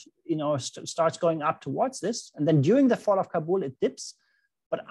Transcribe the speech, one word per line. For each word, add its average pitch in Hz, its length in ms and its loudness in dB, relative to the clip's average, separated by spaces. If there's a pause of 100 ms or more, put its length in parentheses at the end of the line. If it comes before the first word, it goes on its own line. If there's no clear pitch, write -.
(260)
you 165 100 -2
know, 151 220 -2
st-, - 300 -10
starts 165 300 -2
going 160 240 0
up 151 180 -2
towards 220 400 -4
this. 226 360 -6
And 151 120 0
then 156 140 6
during 247 260 6
the 233 80 4
fall 196 240 0
of - 120 -4
Kabul, 175 320 -2
it 139 180 -6
dips. - 320 -4 (560)
But - 220 -6